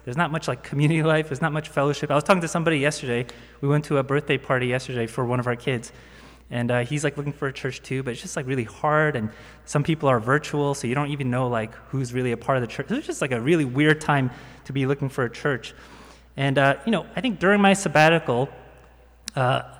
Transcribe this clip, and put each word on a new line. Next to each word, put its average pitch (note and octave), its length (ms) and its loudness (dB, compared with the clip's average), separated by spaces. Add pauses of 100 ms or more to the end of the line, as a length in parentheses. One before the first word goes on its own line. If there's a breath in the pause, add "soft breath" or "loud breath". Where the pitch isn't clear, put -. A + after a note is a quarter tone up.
There's B2 140 -8
not E3+ 120 0
much, D#3 180 -4
like, B2+ 140 -4
community D3 420 2
<laughs> D#3 100 4
life. D#3 160 0
There's B2+ 120 -6
not D#3+ 120 0
much D3+ 160 -6
fellowship. C#3+ 420 0
I C3+ 40 4
was D3 80 2
talking F#3+ 180 4
to D#3+ 80 -2
somebody E3 300 2
yesterday. C3 460 -2 (360 loud breath)
We C#3+ 80 0
went D3 160 2
to D3 120 0
a C3+ 60 2
birthday C#3 340 0
party B2+ 300 -2
yesterday B2 400 -2
for B2+ 180 -4
one B2 140 0
of B2 80 -2
our A#2+ 80 0
kids. A#2+ 380 -4 (580 loud breath)
And, A#2+ 180 -2
uh, B2 140 2
he's, C#3+ 220 -2
like, C#3+ 100 -2
looking C#3+ 160 -6
for C#3+ 160 -4
a C3+ 60 -6
church - 280 -8
too, C3 220 -6
but B2+ 80 -6
it's A2+ 100 -8
just, - 140 -12
like, D3 100 -6
really B2+ 200 -2
hard. D3+ 500 0
And A2 140 -2 (340 loud breath)
some D3 200 0
people D3+ 260 0
are B2 100 4
virtual, C#3+ 560 0
so C3+ 100 -6
you A#2+ 100 -2
don't C#3+ 160 -2
even C#3 200 -2
know, B2+ 160 0
like, A2+ 260 -4 (160)
who's C3 240 -4
really B2+ 200 0
a A2+ 40 -2
part C3+ 200 0
of B2 40 0
the A#2 60 -2
church. - 240 -8
It A3 40 -2
was D4+ 120 -6
just, F4 140 -6
like, D3 100 -2
a A#2+ 80 0
really D3+ 260 2
weird D3+ 360 2
time C#3 280 2 (360 loud breath)
to C3+ 80 -10
be C3+ 120 0
looking C#3 220 -2
for C3 160 -2
a A#2+ 60 0
church. - 440 -4 (600 loud breath)
And, C#3 220 0
uh, C#3 180 6 (100)
you A3+ 60 0
know, E3+ 140 0 (100)
I D#3 60 -6
think G#3+ 180 -2
during G3+ 220 6
my G3 120 8
sabbatical, D#3 760 4 (840)
uh, B2+ 260 2 (180)